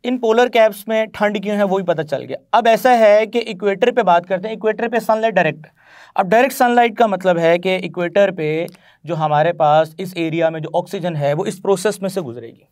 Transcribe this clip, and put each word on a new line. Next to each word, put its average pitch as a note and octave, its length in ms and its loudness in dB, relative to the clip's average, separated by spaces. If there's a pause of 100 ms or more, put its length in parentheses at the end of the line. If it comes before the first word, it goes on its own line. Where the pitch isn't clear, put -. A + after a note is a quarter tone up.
इन B3 140 -4
पोलर A#3 300 2
कैप्स A3 400 0
में A3 220 -2
ठंड G#3 320 -2
क्यों G#3 140 -4
है, G3+ 80 0
वो F#3+ 120 0
भी G3 60 -2
पता E3+ 200 0
चल C3+ 220 -6
गया। - 340 -2
अब A#3 80 2
ऐसा A3+ 240 4
है A3 360 6
कि G#3+ 120 -4
इक्वेटर G#3 540 -2
पे A#3+ 100 0
बात F3+ 240 2
करते F#3+ 220 -4
हैं, A3 60 -8
इक्वेटर G#3+ 340 -2
पे A3+ 120 -2
सनलाइट A3 340 0
डायरेक्ट। D#3 320 0 (500)
अब G3 100 0
डायरेक्ट A#3+ 280 2
सनलाइट A#3+ 440 2
का A#3 80 4
मतलब F#3 320 0
है E3+ 200 4
कि F#3 180 -2
इक्वेटर F3+ 540 -2
पे D#3+ 360 -6 (400)
जो E3 80 -6
हमारे D#3 380 0
पास D#3+ 480 2
इस F#3 160 -10
एरिया E3 340 -2
में D#3+ 100 -8
जो D#3 140 -10
ऑक्सीजन F3+ 420 -6
है, C#3+ 180 -2
वो E3+ 120 -4
इस - 140 -8
प्रोसेस G3 420 -2
में F#3+ 60 -6
से G3 120 -6
गुजरेगी A#2+ 520 -16